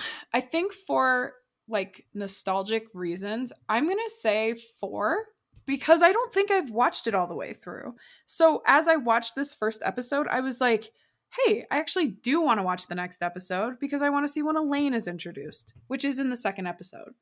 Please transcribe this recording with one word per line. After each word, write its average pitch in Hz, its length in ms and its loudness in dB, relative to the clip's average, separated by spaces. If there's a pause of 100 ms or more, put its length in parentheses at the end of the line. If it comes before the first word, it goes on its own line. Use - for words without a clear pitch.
(340)
I 254 80 2
think 339 320 -2
for, 262 580 0 (360)
like, 196 440 -6
nostalgic 202 800 -2
reasons, 190 580 -4 (160)
I'm 240 220 2
gonna 427 220 -2
say 220 440 0 (240)
four 208 460 -2 (400)
because 294 360 4
I 349 120 8
don't 466 200 0
think 403 180 2
I've 370 200 2
watched 226 360 0
it 220 80 0
all 180 120 0
the 196 100 -8
way 90 160 -6
through. - 420 -12 (300)
So 320 420 4
as 294 220 6
I 320 80 6
watched 233 380 0
this 277 200 -4
first 220 300 -4
episode, 254 440 0
I 254 120 0
was 262 220 -4
like, 226 280 2 (540)
"Hey, 233 260 2
I 277 80 0
actually 320 280 0
do 254 340 0
wanna 233 220 2
watch 180 240 -2
the - 80 -8
next 180 280 -6
episode 185 560 -4
because 285 220 -4
I 285 80 2
wanna 285 200 2
see 294 140 -6
when 311 140 0
Elaine 285 380 0
is 220 120 -2
introduced," 165 680 -10 (120)
which 269 200 -4
is 269 120 -2
in 269 120 -2
the 254 60 -4
second 196 300 -4
episode. - 560 -12